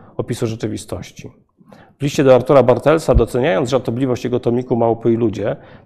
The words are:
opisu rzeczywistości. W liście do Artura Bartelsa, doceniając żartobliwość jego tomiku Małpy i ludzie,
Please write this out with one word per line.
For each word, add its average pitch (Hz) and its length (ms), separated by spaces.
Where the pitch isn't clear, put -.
opisu 117 300
rzeczywistości. - 840
W - 40
liście 147 200
do 131 120
Artura 131 280
Bartelsa, 127 520
doceniając 127 540
żartobliwość 123 540
jego 123 160
tomiku 123 360
Małpy 113 380
i - 20
ludzie, 110 400